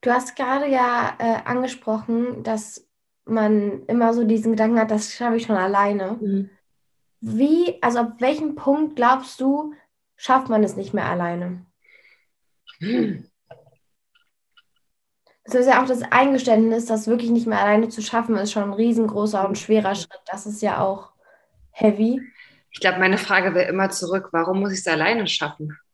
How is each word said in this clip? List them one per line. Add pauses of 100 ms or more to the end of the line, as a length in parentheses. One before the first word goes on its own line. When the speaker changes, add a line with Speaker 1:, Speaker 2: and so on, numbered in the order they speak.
Speaker 1:
Du
hast
gerade
ja,
äh,
angesprochen,
dass (380)
man
immer
so
diesen
Gedanken
hat,
„Das
schaffe
ich
schon
alleine.“
Speaker 2:
Mhm. (720)
Speaker 1:
Wie,
also
ab
welchem
Punkt
glaubst
du, (420)
schafft
man
es
nicht
mehr
alleine? (1120)
Speaker 2:
Hm. (2250)
Speaker 1:
Das
ist
ja
auch
das
Eingeständnis,
das
wirklich
nicht
mehr
alleine
zu
schaffen,
ist
schon
ein
riesengroßer
und
Speaker 2:
Mhm.
Speaker 1:
schwerer
Schritt.
Das
ist
ja
auch (560)
heavy. (500)
Speaker 2:
Ich
glaub,
meine
Frage
wäre
immer
zurück,
„Warum
muss
ich's
alleine
schaffen?“ (180)